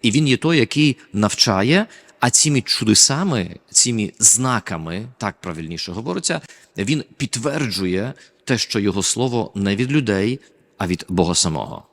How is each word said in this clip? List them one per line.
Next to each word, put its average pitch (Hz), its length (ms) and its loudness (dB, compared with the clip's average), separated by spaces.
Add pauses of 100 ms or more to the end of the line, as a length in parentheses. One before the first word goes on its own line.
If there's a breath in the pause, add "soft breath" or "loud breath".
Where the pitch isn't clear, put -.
І 117 100 2
він 147 160 4
є 127 100 4
той, 160 200 2
який 139 400 2 (160 loud breath)
навчає, 107 720 2 (340 loud breath)
а 123 100 2
цими 143 320 2
чудесами, 120 920 2 (160)
цими 113 480 0
знаками, 104 880 0 (100)
так 101 240 -6
правильніше 82 500 -8
говориться, 160 500 -6 (360 loud breath)
він 131 260 -2 (140)
підтверджує 113 960 -4 (300 soft breath)
те, 123 140 0
що - 220 -2
його 98 240 0
слово 120 520 -2
не 98 200 0
від 127 160 -2
людей, 117 480 0 (380 soft breath)
а 98 100 -4
від 87 220 -4
Бога 87 260 2
самого. 76 580 -4